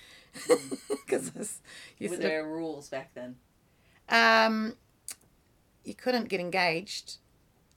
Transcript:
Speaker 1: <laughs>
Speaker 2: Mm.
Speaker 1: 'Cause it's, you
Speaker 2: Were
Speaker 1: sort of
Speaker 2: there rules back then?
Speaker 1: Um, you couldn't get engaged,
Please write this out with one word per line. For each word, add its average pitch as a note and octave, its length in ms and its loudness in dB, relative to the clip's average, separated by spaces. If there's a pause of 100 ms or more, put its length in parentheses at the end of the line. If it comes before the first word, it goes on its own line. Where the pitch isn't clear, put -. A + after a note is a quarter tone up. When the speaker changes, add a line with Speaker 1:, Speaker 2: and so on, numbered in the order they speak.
(340)
Speaker 1:
<laughs> - 140 -4
Speaker 2:
Mm. G4 300 2 (280)
Speaker 1:
'Cause C4 300 -2
it's, - 240 -10 (380)
you G3 100 -4
Speaker 2:
Were F3 80 -6
Speaker 1:
sort F3 80 -2
of D#3+ 60 2
Speaker 2:
there D#3 160 -2
rules D#3 420 -8
back C3+ 260 -10
then? B2 220 -12 (720)
Speaker 1:
Um, A3+ 680 6 (1080)
you G3+ 100 -10
couldn't B3 360 0
get F#3+ 100 0
engaged, F3 760 -2 (600)